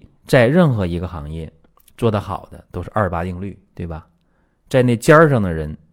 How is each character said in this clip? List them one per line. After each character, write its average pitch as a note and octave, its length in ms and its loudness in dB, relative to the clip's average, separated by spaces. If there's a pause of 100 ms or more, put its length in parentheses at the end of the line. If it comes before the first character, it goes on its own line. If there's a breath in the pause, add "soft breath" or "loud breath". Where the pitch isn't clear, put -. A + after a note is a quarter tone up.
(240)
在 B2+ 220 4
任 D3+ 280 2
何 G2+ 120 -2
一 E2+ 120 -4
个 F2+ 80 -8
行 D2+ 240 -12
业 D#2+ 220 -12 (440)
做 A#2 140 -2
得 G#2 100 -2
好 F#2 300 -10
的， - 200 -20
都 F2+ 120 -10
是 E2+ 100 -14
二 G#2 160 0
八 E2+ 140 -6
定 F2+ 180 -8
律， F#2+ 160 -12 (180)
对 F2+ 120 -12
吧？ D#2+ 200 -14 (640)
在 C3 140 2
那 B2 140 2
尖 D3+ 200 6
儿 D#3+ 120 8
上 C3+ 120 0
的 F#2 120 -2
人 D#2 240 -8 (160)